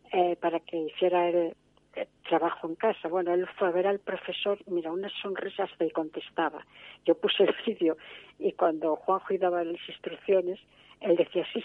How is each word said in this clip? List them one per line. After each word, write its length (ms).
eh, 240
para 240
que 160
hiciera 540
el, 240
el 120
trabajo 400
en 60
casa. 340
Bueno, 240
él 140
fue 120
a 20
ver 160
al 140
profesor, 640
mira, 260
unas 200
sonrisas 480
hasta 160
y 40
contestaba. 760
Yo 120
puse 260
el 100
vídeo 300
y 140
cuando 440
Juanjo 360
iba 160
a 40
dar 140
las 220
instrucciones, 720
él 160
decía, 280
"Sí, 100